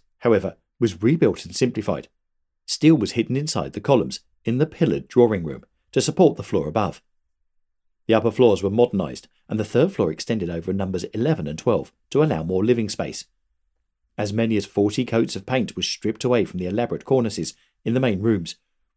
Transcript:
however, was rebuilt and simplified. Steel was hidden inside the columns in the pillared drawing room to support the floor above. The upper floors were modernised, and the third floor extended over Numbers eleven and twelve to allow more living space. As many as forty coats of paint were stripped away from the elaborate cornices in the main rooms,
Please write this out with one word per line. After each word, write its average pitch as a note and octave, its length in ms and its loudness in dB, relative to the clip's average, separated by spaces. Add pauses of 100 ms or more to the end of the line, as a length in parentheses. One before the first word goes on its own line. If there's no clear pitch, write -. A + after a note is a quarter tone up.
(200)
however, G2 360 2 (240)
was F#2 220 0
rebuilt B2 420 2
and - 120 -12
simplified. G#2+ 520 -2 (580)
Steel D#3+ 300 4
was - 180 -2
hidden A#2+ 220 -2
inside A#2+ 380 -4
the G2 80 -8
columns G2+ 380 0 (260)
in A#2 120 -2
the D3+ 100 0
pillared F#2+ 400 -2
drawing A2 360 4
room C2+ 220 -10 (260)
to C3 100 0
support A#2+ 360 4
the - 60 -10
floor D#2 240 -2
above. F2 340 -2 (1080)
The A2 60 4
upper A2 180 4
floors G#2 320 4
were G2 60 2
modernised, G2 580 0 (220)
and G#2+ 100 -4
the G#2+ 60 -2
third D3+ 260 2
floor F#2 200 -2
extended G2+ 380 -4
over E2+ 220 -6
Numbers F#2+ 340 -4
eleven A#2 420 -2
and D2+ 100 -8
twelve F#2 340 -2 (200)
to C#3 120 2
allow G#2 200 0
more F#2 200 0
living A#2 240 2
space. D#2 380 -8 (920)
As G#2 140 -4
many A2+ 240 0
as G2+ 100 0
forty G#2 380 0
coats A#2 320 0
of F#2+ 100 -10
paint B2+ 300 -2
were F#2 60 -6
stripped - 420 -4
away A#2+ 220 2
from - 140 -10
the F2+ 80 -4
elaborate A2 380 -4
cornices A#2 480 0 (300)
in A2+ 120 -2
the B2+ 40 2
main A2 220 0
rooms, G#2 340 0 (420)